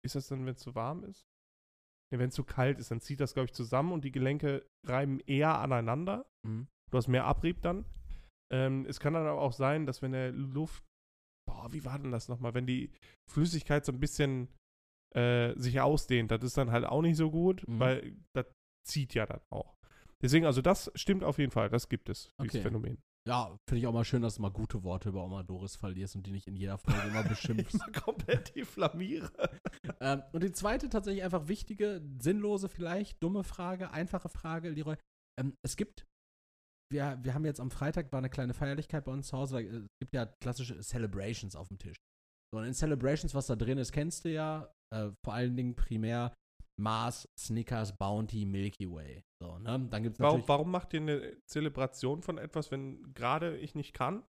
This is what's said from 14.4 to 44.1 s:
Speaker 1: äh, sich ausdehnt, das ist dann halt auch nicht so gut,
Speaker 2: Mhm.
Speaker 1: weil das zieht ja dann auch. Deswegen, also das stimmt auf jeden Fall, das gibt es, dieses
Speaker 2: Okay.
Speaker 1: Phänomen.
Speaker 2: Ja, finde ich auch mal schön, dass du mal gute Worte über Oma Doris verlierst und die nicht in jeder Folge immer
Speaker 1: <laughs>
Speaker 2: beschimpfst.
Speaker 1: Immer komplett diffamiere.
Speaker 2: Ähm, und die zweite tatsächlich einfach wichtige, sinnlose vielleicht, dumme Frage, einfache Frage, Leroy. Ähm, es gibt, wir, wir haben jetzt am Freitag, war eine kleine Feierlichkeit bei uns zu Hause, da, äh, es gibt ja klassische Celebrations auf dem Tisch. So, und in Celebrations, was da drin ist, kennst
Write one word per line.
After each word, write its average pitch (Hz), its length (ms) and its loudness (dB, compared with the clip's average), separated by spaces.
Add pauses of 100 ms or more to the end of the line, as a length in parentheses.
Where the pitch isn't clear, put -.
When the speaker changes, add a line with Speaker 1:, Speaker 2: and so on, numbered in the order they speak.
Speaker 1:
äh, 120 440 6
sich 123 220 2
ausdehnt, 127 500 4
das 113 120 2
ist 123 140 0
dann 123 140 4
halt 120 140 4
auch 147 180 2
nicht 170 140 6
so 156 120 4
gut, 175 380 4
Speaker 2:
Mhm. 117 120 0
Speaker 1:
weil 127 380 2 (180)
das 127 120 0 (400)
zieht 139 260 -2
ja 110 140 2
dann - 140 -6 (120)
auch. - 220 -6 (480)
Deswegen, 156 240 8
also 131 160 6
das 180 320 4
stimmt 190 280 2
auf 143 140 2
jeden 139 140 4
Fall, 110 180 4
das 120 200 2
gibt - 200 -2
es, - 220 -8 (100)
dieses 117 140 -2
Speaker 2:
Okay. 113 80 0
Speaker 1:
Phänomen. 113 360 -2 (280)
Speaker 2:
Ja, 113 280 0 (140)
finde 123 120 4
ich 127 40 2
auch 117 80 2
mal 117 120 4
schön, 123 180 4
dass 110 120 0
du 107 60 -4
mal 101 80 2
gute 104 340 -4
Worte 92 260 -2
über 92 140 -2
Oma 95 200 -6
Doris 92 320 -8
verlierst 95 400 -6
und 95 100 -6
die 98 60 -6
nicht 98 160 -6
in 98 80 -8
jeder 95 240 -4
Folge 104 280 2
immer 107 160 -2
Speaker 1:
<laughs> 110 460 0
Speaker 2:
beschimpfst. - 60 -4
Speaker 1:
Immer - 160 -2
komplett - 640 -2
diffamiere. 190 720 -2 (680)
Speaker 2:
Ähm, 139 320 0
und 165 100 -2
die 190 120 2
zweite 240 360 0
tatsächlich 196 340 0
einfach 170 240 0
wichtige, 208 540 -2 (180)
sinnlose 196 500 2
vielleicht, 175 520 -4
dumme 185 220 0
Frage, 180 480 -6
einfache 175 380 -4
Frage, 165 400 -4
Leroy. 156 260 -2 (440)
Ähm, 135 140 0 (100)
es - 120 -2
gibt, - 320 -4 (840)
wir, 139 300 -2
wir 127 140 -2
haben 156 100 0
jetzt 147 140 -2
am 131 120 -2
Freitag, 151 420 -2
war 135 60 0
eine 131 100 -2
kleine 127 240 -2
Feierlichkeit 143 520 -2
bei 131 60 -6
uns 135 160 -6
zu 131 100 -4
Hause, 131 180 -2
da, 123 40 0
äh, 113 60 -4 (160)
es 104 60 -12 (140)
gibt 127 140 -8
ja 120 100 0 (160)
klassische 123 400 -4
Celebrations 101 720 -4
auf 90 120 -10
dem 95 100 -12
Tisch. - 200 -12 (560)
So, 110 60 -4
und 110 60 -4
in 127 80 -4
Celebrations, 147 640 2
was 135 120 0
da 123 80 2
drin 120 220 0
ist, 123 140 -2
kennst 151 340 -2